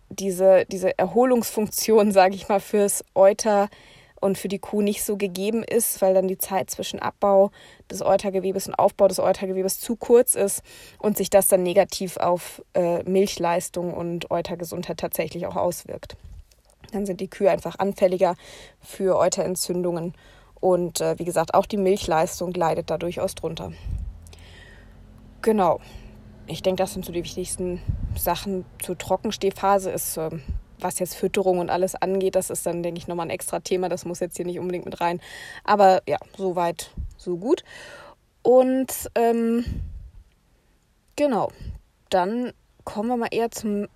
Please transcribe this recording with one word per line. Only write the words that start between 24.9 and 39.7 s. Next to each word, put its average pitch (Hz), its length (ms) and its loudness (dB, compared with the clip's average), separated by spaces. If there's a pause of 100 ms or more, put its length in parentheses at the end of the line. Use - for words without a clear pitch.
Genau. 202 380 2 (680)
Ich 165 140 -12
denke, 185 220 0
das 185 100 -6
sind 185 120 -8
so 170 80 -12
die 170 100 -6
wichtigsten 180 580 -8 (360)
Sachen 185 480 -4 (160)
zur 180 160 -8
Trockenstehphase. 196 920 0
Ist, - 280 -6
ähm, 160 260 -6 (360)
was 180 200 -4
jetzt 180 160 -6
Fütterung 185 440 0
und 175 100 -2
alles 180 260 0
angeht, 190 400 0
das 185 140 0
ist - 160 -6
dann, 175 180 -2
denke 170 140 -4
ich, 170 100 -12
nochmal 175 200 -6
ein - 40 -6
extra - 300 -6
Thema. 185 280 -2
Das 175 160 -6
muss 175 140 -6
jetzt 175 160 -6
hier 175 100 -6
nicht 175 140 -6
unbedingt 180 240 -6
mit - 160 -10
rein. 170 220 -2 (420)
Aber 196 440 6
ja, - 100 0 (180)
so 190 200 -4
weit, 170 360 -4 (240)
so 180 220 -6
gut. 240 260 -2 (800)
Und, 262 720 4
ähm, 233 480 2 (1500)